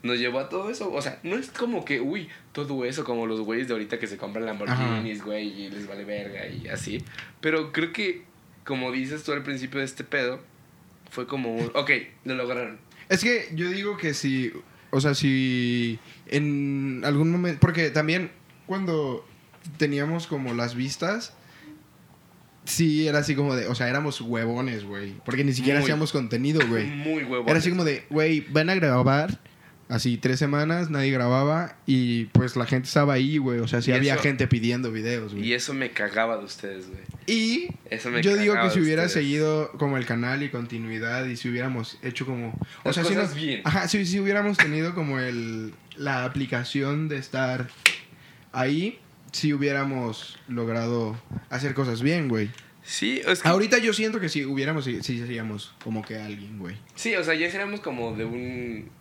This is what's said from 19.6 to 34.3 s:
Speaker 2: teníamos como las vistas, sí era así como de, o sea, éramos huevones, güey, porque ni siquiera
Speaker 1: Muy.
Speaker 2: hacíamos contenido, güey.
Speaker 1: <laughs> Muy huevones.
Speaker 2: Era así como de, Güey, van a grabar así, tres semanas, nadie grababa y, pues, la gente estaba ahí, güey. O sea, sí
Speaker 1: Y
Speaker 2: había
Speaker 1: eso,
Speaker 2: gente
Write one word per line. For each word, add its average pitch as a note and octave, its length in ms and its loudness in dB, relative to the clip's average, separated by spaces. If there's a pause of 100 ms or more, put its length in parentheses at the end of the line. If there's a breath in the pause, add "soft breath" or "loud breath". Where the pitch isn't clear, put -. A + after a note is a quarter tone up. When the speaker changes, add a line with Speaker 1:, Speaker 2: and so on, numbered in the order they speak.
Speaker 2:
teníamos D3+ 500 0
como C3 260 -4
las A#2+ 220 -2
vistas, E3 580 -4 (1300 loud breath)
sí D#3 420 2
era D3 120 4
así C#3+ 160 0
como C#3 200 2
de, A2 120 -2
o A#2+ 80 0
sea, A#2+ 140 0
éramos C#3 320 0
huevones, A#2 640 -2
güey, G2+ 280 -8 (120)
porque B2+ 180 0
ni C#3 100 4
siquiera C3 260 4
Speaker 1:
Muy. C#3+ 60 2
Speaker 2:
hacíamos D3+ 260 2
contenido, C3+ 560 2
güey. A2+ 180 2
Speaker 1:
<laughs> - 20 -4
Muy D3 360 -2
huevones. B2 260 0
Speaker 2:
Era D#3+ 100 6
así D#3+ 100 2
como F3+ 140 2
de, C#3+ 260 0
Güey, D#3 400 4
van D#3 200 4
a F#3+ 60 4
grabar C#3+ 640 4 (500 loud breath)
así, A#2+ 280 2
tres C3 220 2
semanas, D#3 500 2
nadie C#3 220 2
grababa C3+ 640 2 (100)
y, A#2+ 420 4
pues, A#2+ 280 4
la A#2+ 100 2
gente C3 220 0
estaba C#3+ 260 6
ahí, C3+ 240 2
güey. B2+ 220 2
O A2+ 80 0
sea, A#2+ 140 2
sí B2+ 100 2
Speaker 1:
Y - 20 6
Speaker 2:
había C3+ 220 4
Speaker 1:
eso, C#3+ 80 0
Speaker 2:
gente C3+ 240 2